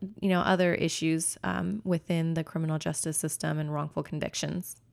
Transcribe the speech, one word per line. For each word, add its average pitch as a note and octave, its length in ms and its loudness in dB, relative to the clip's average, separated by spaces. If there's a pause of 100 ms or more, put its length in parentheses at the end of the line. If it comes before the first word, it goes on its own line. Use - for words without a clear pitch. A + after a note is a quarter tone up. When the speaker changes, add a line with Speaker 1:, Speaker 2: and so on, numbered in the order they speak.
Speaker 1:
Yeah. F#3+ 60 -8 (140)
Speaker 2:
you G3 80 2
know, F3+ 100 6
other F3+ 340 4
issues, D#3+ 720 0
um, F#3+ 400 -2
within E3 500 0
the D#3+ 120 0
criminal D#3 340 -2
justice D#3+ 380 -2
system D#3 420 -2
and D3+ 140 -2
wrongful D3+ 300 -4
convictions. - 720 -4 (160)